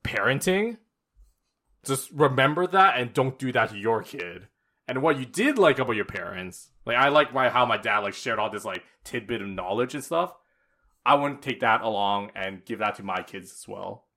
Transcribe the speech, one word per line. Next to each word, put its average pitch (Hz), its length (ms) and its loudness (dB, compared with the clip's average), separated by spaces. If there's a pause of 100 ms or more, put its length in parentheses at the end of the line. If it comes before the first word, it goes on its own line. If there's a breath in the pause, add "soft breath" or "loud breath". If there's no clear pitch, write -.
parenting, 185 760 0 (1080)
just 135 260 -4
remember 143 560 2
that 190 300 4
and 120 160 -4
don't 131 240 0
do 131 140 -4
that 113 180 2
to 104 80 -14
your 110 240 0
kid. 92 460 -12 (400)
And 131 160 -4
what 151 160 2
you 127 60 -6
did 247 340 0
like 151 200 6
about 117 160 0
your 101 100 -2
parents, 90 680 -12 (140)
like, 117 120 0
I 139 120 6
like 143 240 4
my, 131 160 2
how 127 160 4
my 113 120 0
dad, 107 220 0
like, 101 160 -4
shared 113 240 -4
all 107 100 0
this, 101 160 -8
like, 92 180 -8 (200 soft breath)
tidbit 113 380 -6
of 101 60 -8
knowledge 98 460 -4
and - 100 -8
stuff. - 300 -2 (720)
I 135 100 6
wouldn't 143 280 -2
take 131 160 -4
that 113 220 4
along 101 540 0
and 95 300 -10
give 110 140 -10
that 104 160 -2
to 101 80 -16
my 92 180 -4
kids 90 300 -16
as - 160 -20
well. 98 380 -12 (120)